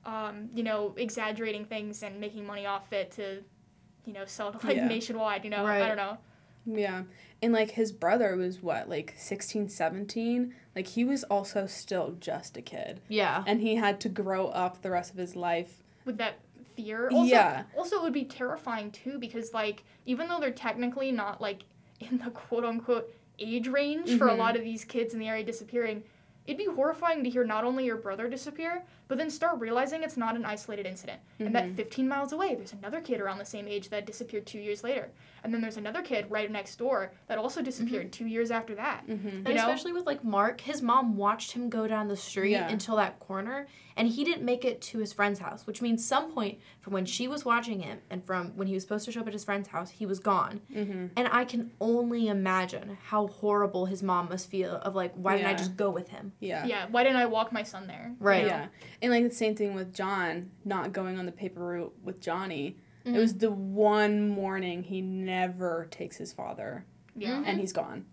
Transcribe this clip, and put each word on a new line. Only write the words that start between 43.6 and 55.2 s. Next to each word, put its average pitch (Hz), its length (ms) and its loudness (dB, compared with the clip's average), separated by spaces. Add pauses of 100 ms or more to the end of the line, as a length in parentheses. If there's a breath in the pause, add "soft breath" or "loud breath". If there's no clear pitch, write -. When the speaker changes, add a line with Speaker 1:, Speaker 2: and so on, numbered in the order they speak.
Speaker 3:
and 226 120 4
he 240 140 0
didn't 320 220 0
make 247 200 2
it 240 180 0
to - 160 -6
his 208 140 -2
friend's 202 280 2
house, - 260 -10
which 220 160 -6
means 233 220 2
some 294 260 2
point 208 280 -2 (220 loud breath)
from 196 120 -8
when 185 120 0
she 240 220 -2
was 285 180 -4
watching 233 360 0
him 120 180 -8 (120)
and 185 140 -6
from 180 320 -2
when 190 120 -2
he 190 60 0
was 190 100 -2
supposed 208 220 -4
to 233 60 -8
show 226 100 -6
up 220 40 -4
at 208 60 -6
his 202 120 -8
friend's 202 240 -2
house, 180 220 -6
he - 160 -6
was 190 140 -2
gone. 202 400 2 (120)
Speaker 2:
Mm-hmm. 196 340 -2 (100)
Speaker 3:
And 247 160 2
I 240 120 4
can 233 360 -4
only 233 480 4
imagine 190 680 2 (100)
how 214 200 4
horrible 202 600 4
his 190 180 -2
mom 175 240 2
must 180 200 -4
feel 180 280 0
of, 196 180 -2
like, 180 200 0
"Why 185 220 2